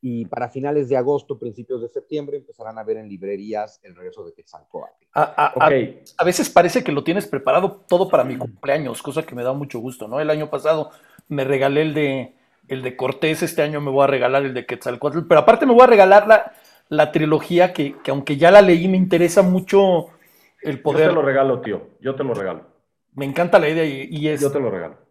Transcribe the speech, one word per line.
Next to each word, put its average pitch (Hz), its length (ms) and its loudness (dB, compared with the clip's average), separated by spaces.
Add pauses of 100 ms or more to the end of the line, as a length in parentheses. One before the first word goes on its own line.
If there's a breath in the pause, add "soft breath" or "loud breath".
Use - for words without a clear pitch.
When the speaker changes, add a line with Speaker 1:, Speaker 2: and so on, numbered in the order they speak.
Speaker 1:
y 117 200 -6
para 120 240 -8
finales 143 400 -4
de 135 80 0
agosto, 135 420 -4
principios 117 420 -12
de 117 60 -12
septiembre, 143 480 -12
empezarán 113 420 -16
a 107 60 -14
ver 107 140 -6
en 110 100 -18
librerías 101 760 -10
El 95 120 -20
regreso 90 300 -18
de 85 80 -20
Quetzalcóatl. - 800 -20
Speaker 2:
A, 151 100 0
a, - 240 -2
a, 151 200 0
Speaker 3:
Ok. 147 60 2 (440)
Speaker 2:
a 170 80 -2
veces 180 240 -2
parece 175 340 2
que 165 80 -4
lo 143 140 -4
tienes 190 200 -4
preparado 147 640 -2
todo 180 220 0
para 143 160 2
mi 131 100 -8
Speaker 3:
Mm. 131 40 -12
Speaker 2:
cumpleaños, 131 600 -6
cosa 147 240 -8
que - 100 -18
me 123 80 -10
da 127 100 -4
mucho 139 260 -10
gusto, 117 300 -14
¿no? 131 100 -6
El 151 100 -4
año 151 200 -4
pasado 156 400 -2 (400 soft breath)
me 143 160 -4
regalé 139 380 0
el 156 100 -4
de, 135 420 -4 (320)
el 131 140 -10
de 127 160 -10
Cortés, 156 460 -4
este 165 180 -4
año 151 180 -4
me 143 120 -6
voy 139 120 2
a 135 40 4
regalar 135 360 0
el 131 100 -6
de 123 120 -8
Quetzalcóatl, 131 600 -6
pero 156 140 6
aparte 233 260 4
me 254 80 4
voy 240 100 10
a 254 40 8
regalar 208 400 8
la, 214 240 4 (380 soft breath)
la 151 240 0
trilogía 170 580 2
que, 139 320 -6
que - 80 -6
aunque 139 240 -4
ya 165 160 6
la 208 100 12
leí, 180 280 4
me 190 80 2
interesa 180 440 2
mucho 185 680 2 (540 soft breath)
el 139 160 -6
Speaker 3:
Yo - 60 -18
Speaker 2:
poder. 151 260 2
Speaker 3:
te 156 60 0
lo 156 60 0
regalo, 135 400 0
tío, 101 260 -8 (140)
yo 131 140 -6
te 139 100 -6
lo 123 80 -6
regalo. 92 320 -8 (480)
Speaker 2:
Me 139 100 -10
encanta 170 340 0
la 156 120 2
idea 160 160 -2
y, 139 260 -8
y 151 160 -6
es 147 140 -2
Speaker 3:
Yo 139 100 0
te 143 80 -4
lo 120 100 -4
regalo. 90 420 -12